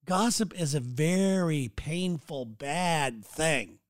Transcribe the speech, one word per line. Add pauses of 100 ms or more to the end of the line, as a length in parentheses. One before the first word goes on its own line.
Gossip
is
a
very
painful,
bad
thing. (120)